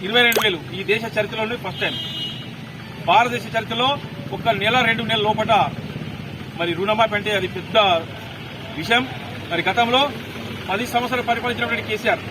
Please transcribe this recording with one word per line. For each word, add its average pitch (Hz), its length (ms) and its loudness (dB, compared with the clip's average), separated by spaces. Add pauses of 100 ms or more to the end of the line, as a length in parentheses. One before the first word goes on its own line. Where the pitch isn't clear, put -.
ఇరవై 226 220 4
రెండు 226 160 4
వేలు 180 160 2 (180)
ఈ 190 120 -6
దేశ 220 140 2 (120)
చరిత్రలోనే 214 480 -2
ఫస్ట్ - 200 -6
టైమ్. 147 140 -2 (1120)
భారతదేశ 240 360 4 (100)
చరిత్రలో 226 320 0 (480)
ఒక 208 140 0 (120)
నెల, 220 140 4 (140)
రెండు 226 220 0
నెలల 214 160 2
లోపట 220 240 2 (1080)
మరి 170 200 0
రుణమాఫీ 214 400 4
అంటే 202 200 -2
అది 185 160 0
పెద్ద 175 220 0 (1000)
విషయం. 233 240 2 (480)
మరి 170 180 0
గతంలో 240 320 4 (680)
పది 208 240 0
సంవత్సరాలు 240 360 0
పరిపాలించినటువంటి 233 600 -2
కేసీఆర్ 214 420 0